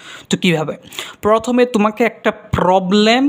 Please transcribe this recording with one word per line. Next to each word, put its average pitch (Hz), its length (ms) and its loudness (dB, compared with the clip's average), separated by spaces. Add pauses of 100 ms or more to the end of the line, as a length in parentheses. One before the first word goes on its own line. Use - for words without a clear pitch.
(280)
তো - 140 -2
কীভাবে? 156 320 -2 (520)
প্রথমে 226 360 2 (120)
তোমাকে 214 360 0
একটা - 200 -4 (260)
প্রবলেম 190 720 2